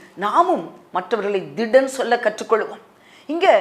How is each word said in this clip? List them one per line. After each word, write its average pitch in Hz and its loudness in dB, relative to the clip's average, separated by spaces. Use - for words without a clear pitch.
நாமும் 233 0
மற்றவர்களை 202 -4
திடன் 254 2
சொல்ல 233 0
கற்றுக்கொள்வோம். - -2
இங்க 330 -2